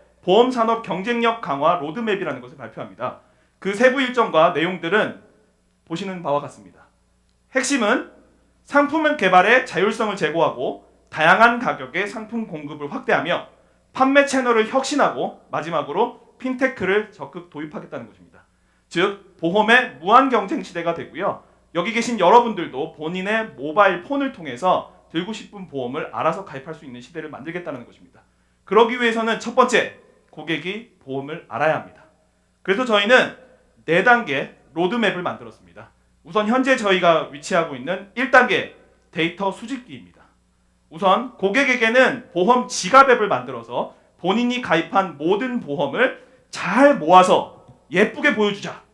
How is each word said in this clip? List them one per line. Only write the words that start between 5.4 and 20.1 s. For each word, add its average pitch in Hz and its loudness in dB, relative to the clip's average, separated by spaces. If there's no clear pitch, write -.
보시는 180 -10
바와 143 -2
같습니다. 98 -20
핵심은 254 -2
상품 294 0
개발의 196 4
자율성을 208 -2
제고하고 156 -2
다양한 208 4
가격의 151 -6
상품 214 -10
공급을 147 -12
확대하며 165 -4
판매 277 4
채널을 240 0
혁신하고 254 -2
마지막으로 156 -4
핀테크를 254 -2
적극 - -16
도입하겠다는 151 -14
것입니다. 92 -20
즉, 202 -4
보험의 214 2
무한 247 4